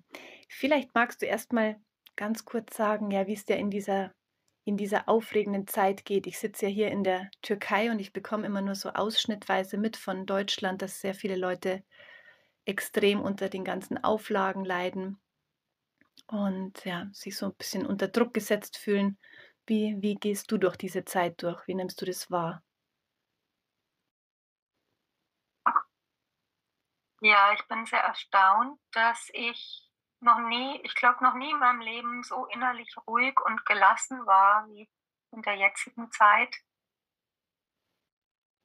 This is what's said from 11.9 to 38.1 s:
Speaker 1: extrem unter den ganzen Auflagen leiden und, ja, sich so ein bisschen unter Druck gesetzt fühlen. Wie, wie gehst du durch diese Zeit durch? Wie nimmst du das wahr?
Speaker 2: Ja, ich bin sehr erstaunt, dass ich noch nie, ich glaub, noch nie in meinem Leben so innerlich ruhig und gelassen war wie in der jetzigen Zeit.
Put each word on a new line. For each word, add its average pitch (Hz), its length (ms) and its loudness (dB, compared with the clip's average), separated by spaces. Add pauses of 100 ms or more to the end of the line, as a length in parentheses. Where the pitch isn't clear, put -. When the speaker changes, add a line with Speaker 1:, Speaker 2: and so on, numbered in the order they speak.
Speaker 1:
extrem 202 560 0
unter 196 280 -4
den 190 140 -8
ganzen 185 400 -6
Auflagen 190 640 0
leiden 185 560 -4 (1080)
und, 190 580 -4
ja, 180 280 -6
sich - 240 -12
so - 100 -6
ein 196 80 -8
bisschen - 300 -6
unter 196 240 -2
Druck 233 240 0
gesetzt 208 440 -2
fühlen. 202 400 0 (480)
Wie, 214 360 0
wie 208 140 0
gehst 202 360 -4
du 220 60 4
durch 185 200 2
diese 185 280 -6
Zeit 175 380 -2
durch? 170 240 -6
Wie 185 80 -4
nimmst 185 260 -6
du 190 40 -6
das 180 260 -8
wahr? 170 320 -2 (4000)
Speaker 2:
Ja, 208 320 8
ich 208 140 -4
bin 226 180 -6
sehr 226 160 0
erstaunt, 214 800 4 (120)
dass 226 420 0
ich - 560 -8 (300)
noch 233 200 6
nie, 247 440 -4
ich - 120 -8
glaub, 240 260 4
noch 254 140 6
nie 269 160 -6
in 294 80 -2
meinem 247 220 4
Leben 240 420 -8
so 254 240 -6
innerlich 240 480 -4 (120)
ruhig 247 340 2
und 220 240 -2
gelassen 214 600 4
war 202 420 8
wie 214 220 -20 (420)
in 226 100 -14
der 208 140 -2
jetzigen 202 560 -2
Zeit. 220 440 6 (2000)